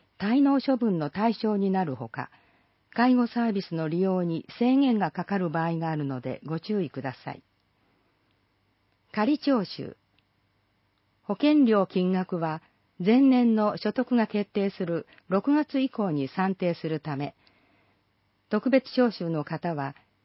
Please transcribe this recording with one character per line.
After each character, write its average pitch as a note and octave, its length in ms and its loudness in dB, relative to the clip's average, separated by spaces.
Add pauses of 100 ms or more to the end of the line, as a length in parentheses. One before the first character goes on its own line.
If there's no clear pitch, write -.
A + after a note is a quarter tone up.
(200)
滞 A#3 220 2
納 C#4 180 4
処 C4 160 0
分 G#3+ 240 0
の C#3+ 100 -2
対 G#3+ 240 0
象 G#3+ 220 -2
に G3 160 0
な F#3+ 140 0
る C3+ 100 -6
ほ A2+ 140 -10
か、 - 200 -12 (640)
介 B3 240 4
護 A#3+ 120 2
サ A#3+ 160 -2
ー A3+ 100 0
ビ G3 80 -2
ス - 120 -10
の D#3+ 140 -2
利 E3+ 140 -2
用 F#3 220 0
に E3 220 -4 (140)
制 B3+ 160 4
限 C4 240 4
が E3+ 120 -2
か F3 120 -6
か G3+ 140 -4
る F3+ 120 0
場 D#3+ 140 -2
合 E3+ 120 -2
が E3 140 -4
あ D#3+ 60 -2
る D3+ 80 -4
の C3+ 160 -4
で B2+ 260 -8
ご D#3+ 140 -6
注 G#3 240 -4
意 C#3 60 -6
く C3+ 120 -10
だ B2+ 220 -6
さ - 80 -10
い。 C3+ 100 -14 (1700)
仮 A3 260 0
徴 B3+ 240 2
収。 - 320 -12 (1300)
保 G3+ 140 -6
険 D4 280 4
料 G#3+ 220 4
金 F#3 260 0
額 F#3 280 -2
は D#3+ 220 -4 (420)
前 A3+ 180 6
年 B3 340 6
の G#3 220 0
所 G#3+ 140 -4
得 B3 240 -2
が A3+ 100 4
決 G#3 260 -4
定 G3 180 0
す F#3+ 160 -6
る E3 200 -4 (220)
六 G3+ 260 0
月 C#4+ 280 0
以 C4 80 0
降 G3 220 -4
に C#3 180 -2
算 F#3+ 260 -2
定 F3 200 0
す - 120 -8
る D#3 140 -4
た D3 160 -8
め、 C#3+ 180 -8 (1160)
特 G#3+ 200 0
別 C4 240 2
徴 B3 180 2
収 F3 180 -6
の D#3 140 -2
方 E3 320 -6
は C#3+ 200 -6 (280)